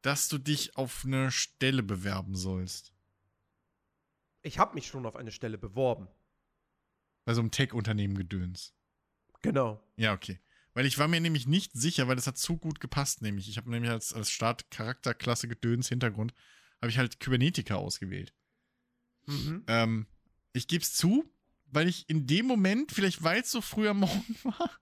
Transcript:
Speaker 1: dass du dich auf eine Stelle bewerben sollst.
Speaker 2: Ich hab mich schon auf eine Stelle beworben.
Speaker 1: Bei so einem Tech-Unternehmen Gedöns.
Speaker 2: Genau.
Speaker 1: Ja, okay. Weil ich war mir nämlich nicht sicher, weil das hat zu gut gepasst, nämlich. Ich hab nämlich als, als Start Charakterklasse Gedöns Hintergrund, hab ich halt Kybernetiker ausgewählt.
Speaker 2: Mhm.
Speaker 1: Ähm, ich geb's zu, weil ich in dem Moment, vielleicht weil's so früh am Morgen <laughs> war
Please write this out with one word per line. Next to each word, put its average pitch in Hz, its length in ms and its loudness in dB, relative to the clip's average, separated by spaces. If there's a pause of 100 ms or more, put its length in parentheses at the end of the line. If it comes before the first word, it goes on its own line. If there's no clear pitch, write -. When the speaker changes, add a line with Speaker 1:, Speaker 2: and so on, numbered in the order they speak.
Speaker 1:
dass 139 260 0
du 151 100 0
dich 143 380 0
auf 131 300 -4
eine 131 240 2
Stelle 131 520 0
bewerben 95 540 -2
sollst. 92 560 -4 (1500)
Speaker 2:
Ich 147 160 -8
hab - 160 4
mich 147 120 -6
schon 131 200 -8
auf 110 100 -6
eine 117 160 -10
Stelle 110 260 -6
beworben. 110 500 0 (1160)
Speaker 1:
Bei 117 100 0
so 117 60 4
einem 113 100 0
Tech-Unternehmen 107 680 0
Gedöns. 92 580 -6 (680)
Speaker 2:
Genau. 127 400 0 (140)
Speaker 1:
Ja, 110 180 2
okay. 92 260 -8 (320)
Weil 131 140 0
ich 131 120 0
war 147 100 4
mir 165 120 4
nämlich 156 260 0
nicht 170 280 2
sicher, 131 340 2
weil 127 80 4
das 123 100 -2
hat 131 120 -4
zu - 180 -2
gut 156 240 -6
gepasst, - 420 -2
nämlich. 101 260 -4
Ich 110 100 -6
hab 123 80 -8
nämlich 117 240 -2
als, 113 240 -4
als 110 160 -2
Start - 400 0
Charakterklasse 120 760 -2
Gedöns 117 400 0
Hintergrund, 117 440 0 (480)
hab 120 80 -2
ich 117 100 0
halt 123 220 0
Kybernetiker 127 580 2
ausgewählt. 95 540 -6 (920)
Speaker 2:
Mhm. 143 400 -6
Speaker 1:
Ähm, 113 400 2 (460)
ich 123 160 -4
geb's - 260 0
zu, 240 360 4 (360)
weil 151 220 2
ich - 200 -4
in 156 180 2
dem 185 200 4
Moment, 226 460 2
vielleicht 190 300 0
weil's 180 280 2
so 240 100 0
früh 214 280 0
am 202 120 2
Morgen 196 380 0
<laughs> - 60 -20
war 269 260 -2 (120)